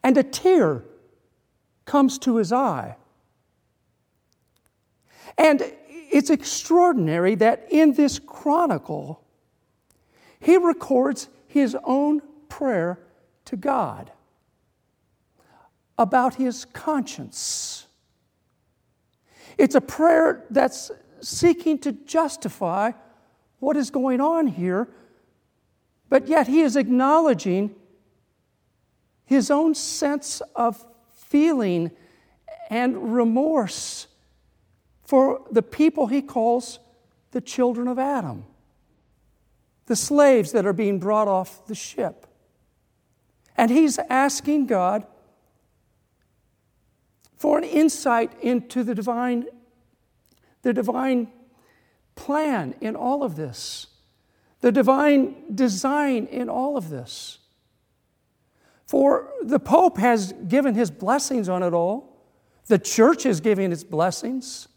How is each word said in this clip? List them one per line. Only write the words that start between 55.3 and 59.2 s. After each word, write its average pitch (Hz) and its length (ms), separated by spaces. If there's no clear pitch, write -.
design 262 760
in 240 220
all 277 280
of 170 120
this. - 500
For 277 440